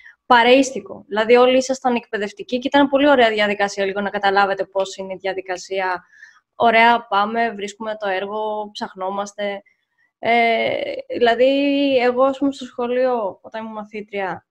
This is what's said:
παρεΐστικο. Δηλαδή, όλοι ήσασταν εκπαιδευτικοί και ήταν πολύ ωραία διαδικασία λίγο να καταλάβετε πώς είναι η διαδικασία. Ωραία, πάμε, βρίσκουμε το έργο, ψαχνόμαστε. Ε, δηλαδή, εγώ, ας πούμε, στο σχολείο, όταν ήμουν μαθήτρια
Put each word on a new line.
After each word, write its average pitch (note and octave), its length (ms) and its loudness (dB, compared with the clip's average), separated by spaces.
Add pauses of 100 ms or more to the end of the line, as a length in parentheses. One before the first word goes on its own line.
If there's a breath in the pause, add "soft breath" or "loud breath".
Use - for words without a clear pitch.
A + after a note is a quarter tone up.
(260 loud breath)
παρεΐστικο. B3 840 2
Δηλαδή, A3 280 2
όλοι B3+ 220 6
ήσασταν C4 380 -2
εκπαιδευτικοί G#3 640 -6
και B3+ 80 -4
ήταν C#4+ 220 2
πολύ C#4 200 4
ωραία B3 200 6
διαδικασία G#3 560 -2
λίγο G3 160 -4
να G3 80 -4
καταλάβετε G3 560 0
πώς F#3+ 300 -6
είναι F#3+ 180 -12
η F#3 80 -14
διαδικασία. F#3 840 -6 (520 soft breath)
Ωραία, A3+ 520 4
πάμε, A3+ 480 -2
βρίσκουμε G3+ 440 -10
το G#3 100 -6
έργο, G#3 600 -6
ψαχνόμαστε. G3+ 920 -8 (580)
Ε, A3+ 520 0 (460)
δηλαδή, A#3 300 4 (500)
εγώ, B3 260 2
ας C4+ 140 0
πούμε, C#4 140 0
στο C4+ 140 -10
σχολείο, B3 760 -4
όταν - 200 -12
ήμουν A3 120 -12
μαθήτρια G#3 760 -10